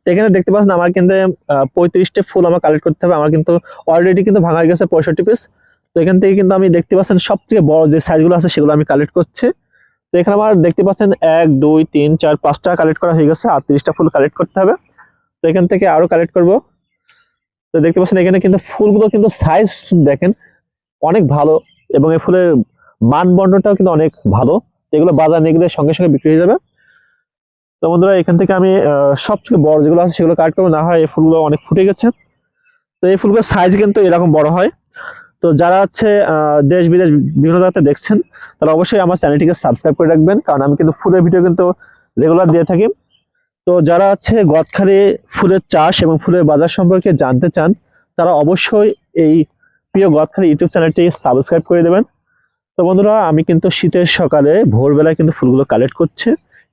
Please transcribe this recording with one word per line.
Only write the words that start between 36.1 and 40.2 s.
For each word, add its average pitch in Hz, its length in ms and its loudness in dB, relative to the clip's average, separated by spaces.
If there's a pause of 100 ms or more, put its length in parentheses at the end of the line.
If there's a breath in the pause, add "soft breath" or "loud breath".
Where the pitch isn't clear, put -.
আহ, 151 260 0 (120)
দেশ 180 200 2
বিদেশ 180 180 2 (320)
বিভিন্ন 165 220 2
জায়গাতে 185 260 0
দেখছেন 202 280 -2 (400 loud breath)
তারা 156 200 0
অবশ্যই 185 280 0
আমার 175 160 0
চ্যানেলটিকে 147 420 0
সাবস্ক্রাইব 151 360 -2
করে 165 140 0
রাখবেন, 165 320 2